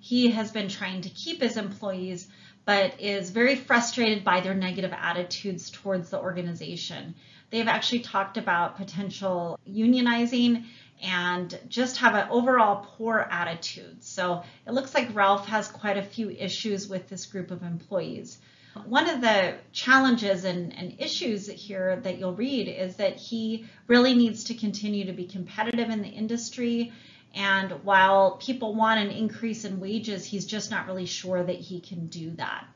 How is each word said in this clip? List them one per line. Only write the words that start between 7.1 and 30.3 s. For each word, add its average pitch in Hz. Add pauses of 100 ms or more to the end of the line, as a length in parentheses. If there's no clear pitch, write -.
They've 226
actually 233
talked -
about 190
potential 180 (100)
unionizing 240 (380)
and 180 (100)
just 247
have 233
an 202
overall 240 (100)
poor 220
attitude. 170
So 180 (200)
it 220
looks 277
like 240
Ralph 202
has 208
quite 202
a 196
few 202
issues 190
with 185
this 185
group 185
of 180
employees. 165 (480)
One 294
of 277
the 202 (160)
challenges 233
and, 175
and 180
issues 226
here 185
that 180
you'll 180
read 233
is 185
that -
he 220 (220)
really 247
needs 233
to 226
continue 208
to 185
be 180
competitive 220
in 214
the 190
industry. 233 (420)
And 196 (100)
while 196
people 226
want 220
an 202
increase 220
in 190
wages, 202
he's 190